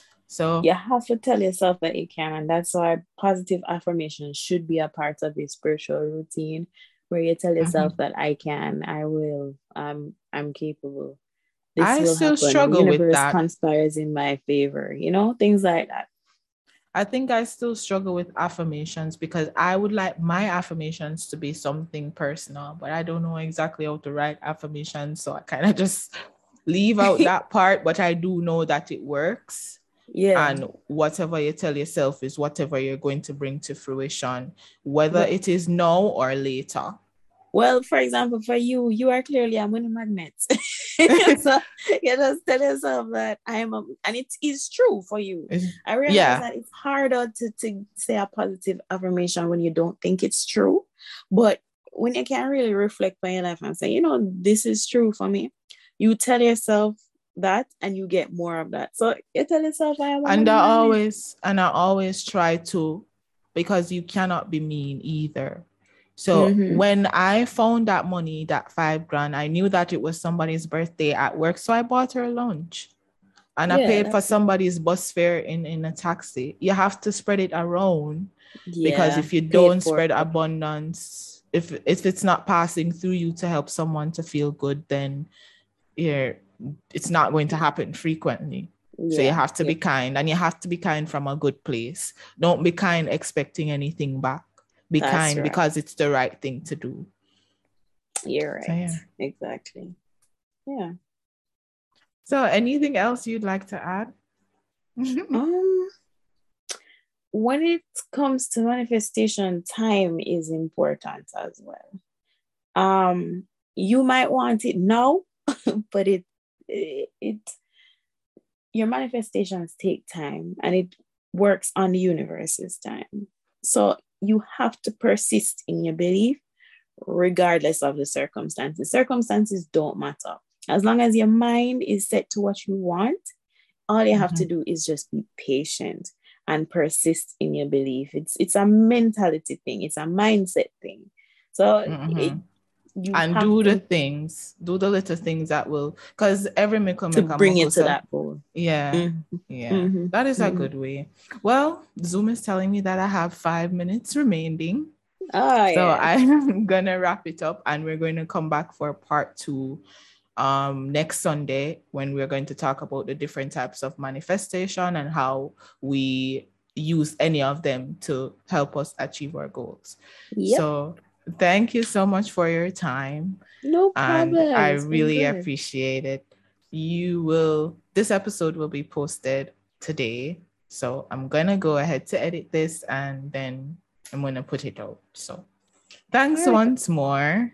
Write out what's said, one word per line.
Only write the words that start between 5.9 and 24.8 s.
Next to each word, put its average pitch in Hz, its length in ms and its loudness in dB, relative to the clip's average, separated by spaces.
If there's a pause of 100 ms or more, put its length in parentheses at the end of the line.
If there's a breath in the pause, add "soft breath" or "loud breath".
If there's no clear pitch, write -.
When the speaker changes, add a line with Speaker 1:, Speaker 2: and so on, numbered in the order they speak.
Speaker 2:
routine, 156 680 -6 (420 soft breath)
where 175 120 0
you 165 140 2
tell 175 180 0
yourself 165 400 2
Speaker 1:
Mm-hmm. - 80 -4
Speaker 2:
that, - 160 -4
"I 151 180 -2
can, 147 480 -6
I 151 220 -6
will, 147 500 -4 (200)
I'm, 147 400 -10 (180)
I'm 147 200 -6
capable. 139 680 -10 (560)
This 165 100 4
Speaker 1:
I 247 140 4
Speaker 2:
will 330 160 4
Speaker 1:
still 311 220 4
Speaker 2:
happen. 294 120 4
Speaker 1:
struggle 285 360 6
with 151 140 6
Speaker 2:
Universe 165 160 6
Speaker 1:
that. 139 160 4
Speaker 2:
conspires 156 680 2
in 151 160 -4
my 143 240 -2 (100)
favor," 143 500 0
you 160 140 -2
know, 208 260 4
things 208 260 6
like 170 260 2
that. - 180 -10 (880)
Speaker 1:
I 196 120 0
think 254 260 -2
I 233 140 2
still 233 300 -6
struggle 190 380 -4
with 175 220 -4
affirmations, 160 800 -6
because 160 400 -4
I 180 220 2
would 208 160 0
like 190 260 -2
my 175 300 0
affirmations 160 800 -6
to 151 100 -12
be 156 160 -8
something 151 580 -8
personal, 147 680 -10
but 147 120 -10
I 165 120 -4
don't 165 200 -4
know 165 140 -4
exactly 160 480 -6
how 151 120 -6
to 147 140 -10
write 147 300 -4
affirmations. 151 800 -10